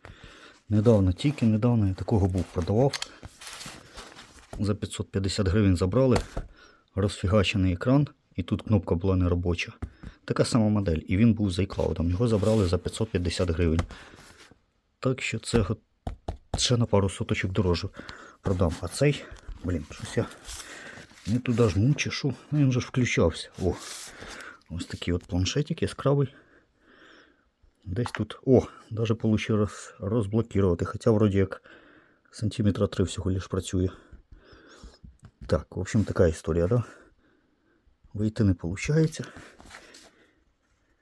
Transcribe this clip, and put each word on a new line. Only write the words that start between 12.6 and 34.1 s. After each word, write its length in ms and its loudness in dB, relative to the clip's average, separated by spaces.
за 120 0
п'ятсот 320 -6
п'ятдесят 400 -2
гривень. 300 2
Так 220 -2
що 160 -6
це 200 0
го-, 180 0
ще 180 2
на 100 2
пару 240 4
соточок 420 -4
дорожче 360 0
продам. 400 0
А 80 -8
цей, 360 0
блін, 260 -4
щось 260 -10
я 100 0
не 120 0
туди 300 2
жму 260 4
чи 160 -4
що. 240 -4
Ну, 80 0
він 140 4
же 80 0
ж 60 -4
включався. 640 0
О, 120 2
ось 160 -10
такий 280 -4
от 100 -4
планшетик 580 -2
яскравий. 520 0
Десь 260 -4
тут... 360 -6
о, 200 6
даже 240 -2
получилось 840 0
розблокувати. 840 0
Хоча 260 -2
вроді 280 4
як 240 0
сантиметра 560 0
три 180 0
всього 280 -4
лиш 140 -4
працює. 420 -2